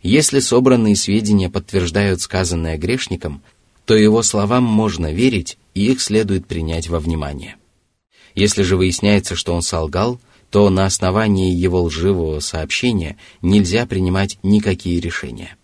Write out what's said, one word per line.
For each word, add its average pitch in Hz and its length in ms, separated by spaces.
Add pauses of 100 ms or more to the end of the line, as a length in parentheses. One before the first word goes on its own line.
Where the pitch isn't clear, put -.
Если 135 380
собранные 120 560
сведения 104 560
подтверждают 95 720
сказанное 82 580
грешником, 87 640 (420)
то 113 100
его 107 280
словам 110 400
можно 101 500
верить, 113 460 (160)
и 101 160
их 127 100
следует 101 460
принять 82 420
во 85 100
внимание. 73 560 (840)
Если 101 260
же 92 120
выясняется, 95 600
что - 160
он 85 80
солгал, 87 580 (300)
то 101 200
на 95 160
основании 95 680
его 90 280
лживого 82 580
сообщения 80 720 (260)
нельзя 98 440
принимать 95 580
никакие 95 560
решения. - 640